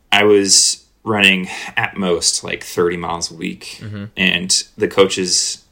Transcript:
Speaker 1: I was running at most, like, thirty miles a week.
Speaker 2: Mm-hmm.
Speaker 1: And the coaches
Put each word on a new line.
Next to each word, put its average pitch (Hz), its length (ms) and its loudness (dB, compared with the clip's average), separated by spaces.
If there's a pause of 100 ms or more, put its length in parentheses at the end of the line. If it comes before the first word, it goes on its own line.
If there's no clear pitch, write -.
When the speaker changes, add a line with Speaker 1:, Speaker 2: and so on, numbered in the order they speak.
(120)
Speaker 1:
I 104 120 4
was 101 600 4 (180)
running 190 440 4 (300)
at 110 200 -4
most, 87 460 -2
like, 90 200 -8
thirty 87 340 -2
miles 85 320 -6
a 85 60 -16
week. 90 460 -12
Speaker 2:
Mm-hmm. 107 240 -12 (120)
Speaker 1:
And 92 460 0 (140)
the 107 100 0
coaches 92 840 0